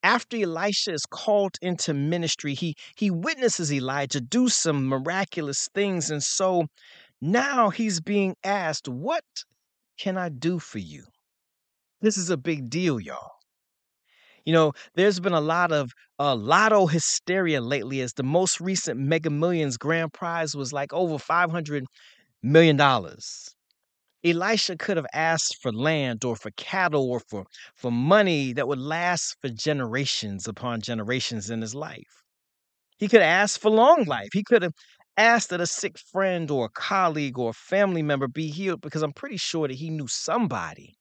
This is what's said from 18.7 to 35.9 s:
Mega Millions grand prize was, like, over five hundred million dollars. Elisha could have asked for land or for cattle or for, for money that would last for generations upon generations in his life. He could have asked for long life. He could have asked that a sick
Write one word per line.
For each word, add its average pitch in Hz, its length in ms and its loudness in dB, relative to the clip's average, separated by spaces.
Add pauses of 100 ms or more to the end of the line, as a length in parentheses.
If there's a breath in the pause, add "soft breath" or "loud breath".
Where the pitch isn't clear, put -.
Mega 160 300 0
Millions 151 480 0
grand 160 340 -2
prize 165 420 -4
was, 139 200 -8
like, 143 180 -6
over 160 260 0
five 170 320 2
hundred 147 340 -4 (580 soft breath)
million 151 340 8
dollars. 131 800 0 (680)
Elisha 180 540 0
could 180 220 -2
have 143 160 -4
asked 160 460 0
for 123 120 -4
land 127 500 -2
or 127 140 -2
for - 160 -12
cattle 151 580 0
or 123 80 -2
for, 101 280 -10 (280 loud breath)
for - 160 -6
money 147 640 4
that 127 160 -2
would 139 100 -2
last 165 600 -4
for 139 80 -6
generations 120 1000 -4
upon 113 360 -6
generations 113 680 -4
in 113 140 -6
his 110 120 -8
life. - 480 -14 (760)
He 208 100 -2
could 214 140 8
have 175 200 4
asked 208 160 -2
for 214 120 2
long 247 340 8
life. 120 280 -4
He 202 120 0
could 220 180 4
have 175 120 -4 (420 soft breath)
asked 226 320 4
that 175 140 -4
a 175 40 0
sick - 320 -6 (140)